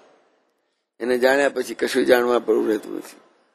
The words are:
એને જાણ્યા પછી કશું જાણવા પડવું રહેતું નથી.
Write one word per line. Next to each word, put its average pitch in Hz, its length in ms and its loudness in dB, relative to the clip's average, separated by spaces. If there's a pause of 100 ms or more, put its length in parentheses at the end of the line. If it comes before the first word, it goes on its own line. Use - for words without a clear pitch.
(1000)
એને 123 180 -2
જાણ્યા 135 300 2
પછી 123 260 -6
કશું 123 300 -2
જાણવા 120 340 4
પડવું 117 300 0
રહેતું 107 280 -4
નથી. - 240 -16 (340)